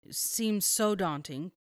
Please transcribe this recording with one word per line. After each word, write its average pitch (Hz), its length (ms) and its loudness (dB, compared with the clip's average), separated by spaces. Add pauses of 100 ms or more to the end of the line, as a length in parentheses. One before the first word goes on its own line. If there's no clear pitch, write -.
seems 214 560 0
so 214 300 4
daunting 156 560 -2 (180)